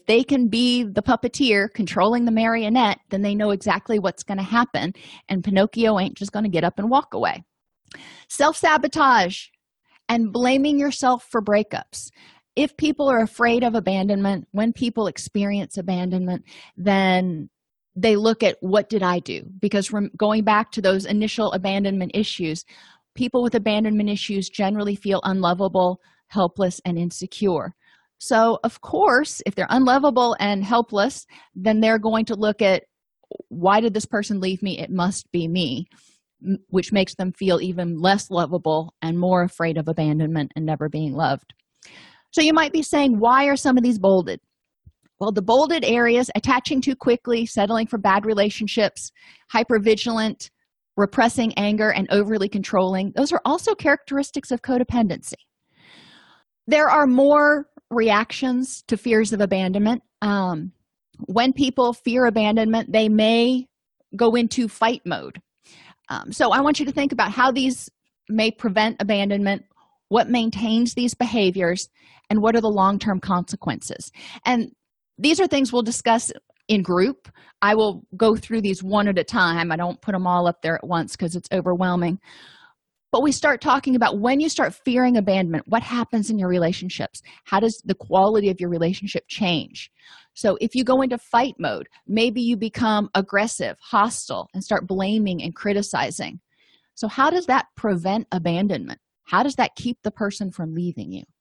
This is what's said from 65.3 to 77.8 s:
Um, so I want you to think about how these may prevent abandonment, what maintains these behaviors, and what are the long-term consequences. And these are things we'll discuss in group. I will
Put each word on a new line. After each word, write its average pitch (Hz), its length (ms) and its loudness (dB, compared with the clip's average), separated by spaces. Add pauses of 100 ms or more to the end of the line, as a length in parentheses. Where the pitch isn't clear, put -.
Um, - 220 -10
so 226 200 2
I 247 100 4
want 294 180 2
you 302 60 -2
to 277 60 -6
think 285 200 -2
about 220 200 -2
how 254 200 2
these 254 380 -2 (400)
may 220 220 2
prevent 220 500 0
abandonment, 202 640 0 (460)
what 220 200 2
maintains 226 640 0
these 240 200 -2
behaviors, 190 760 0 (400)
and 214 120 2
what 226 140 2
are 233 60 2
the 220 80 0
long-term 196 500 0
consequences. - 920 -6 (340)
And 240 260 0 (460)
these 294 220 2
are 370 80 4
things 277 240 0
we'll 240 100 0
discuss 233 500 0 (360)
in 214 140 2
group. 185 480 0 (320)
I 208 140 4
will 214 280 0 (120)